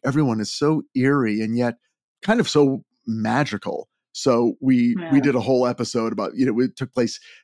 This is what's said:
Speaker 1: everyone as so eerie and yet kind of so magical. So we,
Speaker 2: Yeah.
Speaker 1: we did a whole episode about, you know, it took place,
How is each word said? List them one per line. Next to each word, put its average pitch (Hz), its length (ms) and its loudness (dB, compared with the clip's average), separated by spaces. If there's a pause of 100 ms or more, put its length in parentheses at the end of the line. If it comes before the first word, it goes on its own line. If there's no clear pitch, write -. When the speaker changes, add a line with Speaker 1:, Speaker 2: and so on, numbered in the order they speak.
Speaker 1:
everyone 131 360 0
as 101 120 -6
so 156 300 0 (120)
eerie 127 460 0
and 110 160 -4
yet 120 180 0 (480)
kind 226 180 0
of - 80 0
so 139 360 2 (220)
magical. 113 800 -4 (240)
So 120 480 2
we, 123 380 2
Speaker 2:
Yeah. - 140 -4
Speaker 1:
we 139 80 6
did 139 140 2
a 123 60 0
whole 123 260 2
episode 117 460 -4
about, 101 220 -6
you 123 120 0
know, 113 140 0
it 127 160 0
took 131 180 -8
place, 120 260 -2 (240)